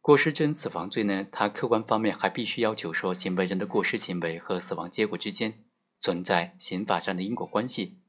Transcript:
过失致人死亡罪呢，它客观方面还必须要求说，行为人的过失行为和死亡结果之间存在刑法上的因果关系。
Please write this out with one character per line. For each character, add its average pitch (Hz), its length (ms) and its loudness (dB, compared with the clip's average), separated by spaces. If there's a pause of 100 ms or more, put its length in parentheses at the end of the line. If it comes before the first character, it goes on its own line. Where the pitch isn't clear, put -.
过 147 160 8
失 147 160 4
致 156 120 0
人 151 100 2
死 - 160 -6
亡 - 180 -6
罪 113 160 0
呢， 98 260 0
它 104 180 0
客 117 200 -2
观 110 160 4
方 110 160 2
面 104 160 0
还 95 140 2
必 113 160 -4
须 - 160 -2
要 110 120 2
求 85 160 -6
说， 92 220 0
行 92 240 -2
为 92 80 2
人 92 140 -2
的 - 80 -2
过 101 180 0
失 - 140 0
行 90 220 -4
为 85 180 -4
和 92 200 -4
死 90 160 -4
亡 85 160 -8
结 107 160 2
果 101 120 -4
之 107 120 -6
间 110 340 -6 (340)
存 90 260 -2
在 90 340 2
刑 92 280 -6
法 95 120 2
上 92 160 -2
的 90 80 -2
因 107 120 -2
果 92 120 -6
关 113 220 0
系。 98 300 -6 (100)